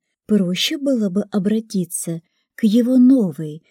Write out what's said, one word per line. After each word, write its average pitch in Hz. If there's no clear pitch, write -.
проще 202
было 262
бы 185
обратиться 196
к -
его 233
новой 185